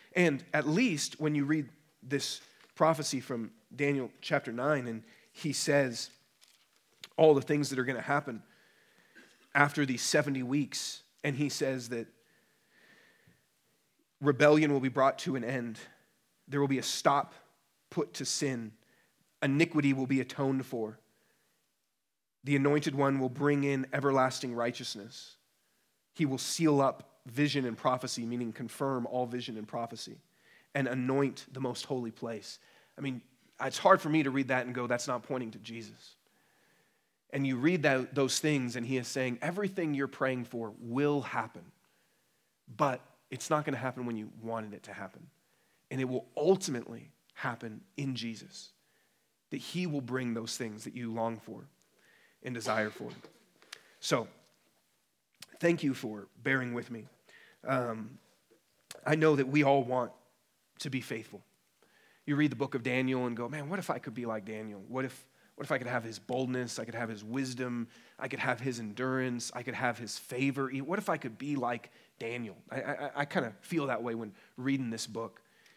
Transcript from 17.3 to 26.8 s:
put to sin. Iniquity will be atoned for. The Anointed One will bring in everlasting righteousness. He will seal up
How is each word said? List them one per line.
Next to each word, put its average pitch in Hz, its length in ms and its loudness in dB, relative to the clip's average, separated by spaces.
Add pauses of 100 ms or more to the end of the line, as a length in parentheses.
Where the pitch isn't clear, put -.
put - 240 -2
to 139 120 -6
sin. 120 480 -2 (680)
Iniquity 143 520 6
will 131 120 0
be 131 160 2
atoned 135 460 -2
for. 110 320 -6 (1400)
The 143 120 2
Anointed 143 380 4
One 139 240 4
will 127 120 0
bring 143 340 2
in 135 280 0
everlasting 131 640 2
righteousness. 117 840 -6 (760)
He 160 140 2
will 131 100 -2
seal 151 420 4
up - 460 0